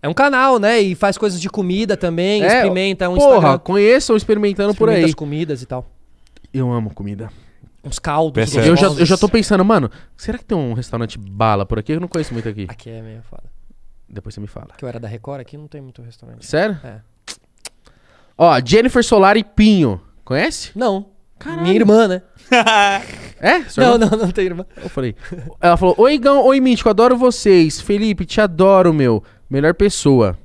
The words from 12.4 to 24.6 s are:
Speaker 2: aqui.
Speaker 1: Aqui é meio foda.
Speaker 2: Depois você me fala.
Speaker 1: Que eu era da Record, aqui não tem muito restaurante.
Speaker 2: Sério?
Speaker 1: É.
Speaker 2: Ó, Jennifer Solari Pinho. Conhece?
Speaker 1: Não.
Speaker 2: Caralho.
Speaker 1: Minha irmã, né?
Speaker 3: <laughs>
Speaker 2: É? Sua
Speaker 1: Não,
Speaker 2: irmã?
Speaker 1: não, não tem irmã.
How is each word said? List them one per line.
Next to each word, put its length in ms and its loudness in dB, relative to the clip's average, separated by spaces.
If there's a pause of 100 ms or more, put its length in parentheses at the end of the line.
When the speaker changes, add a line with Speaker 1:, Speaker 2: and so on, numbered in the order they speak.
Speaker 2:
aqui. 220 -10
Speaker 1:
Aqui 220 -20
é 100 -16
meio 280 -18
foda. 140 -18 (640)
Speaker 2:
Depois 280 -16
você 40 -16
me 80 -12
fala. 200 -18 (100)
Speaker 1:
Que 80 -14
eu 20 -10
era 120 -12
da 80 -14
Record, 340 -14
aqui 160 -20
não 100 -20
tem 140 -20
muito 220 -20
restaurante. 420 -20
Speaker 2:
Sério? 380 -2
Speaker 1:
É. 140 -20 (1400)
Speaker 2:
Ó, 260 4
Jennifer 400 2
Solari 400 4
Pinho. 560 2 (240)
Conhece? 520 -6
Speaker 1:
Não. 320 -4 (300)
Speaker 2:
Caralho. 260 -10
Speaker 1:
Minha 120 2
irmã, 320 4
né? 140 -4 (280)
Speaker 3:
<laughs> 720 0 (220)
Speaker 2:
É? 280 2
Sua 160 0
Speaker 1:
Não, 80 6
Speaker 2:
irmã? 180 2
Speaker 1:
não, 140 -2
não 60 -2
tem 160 -4
irmã. 180 -10 (180)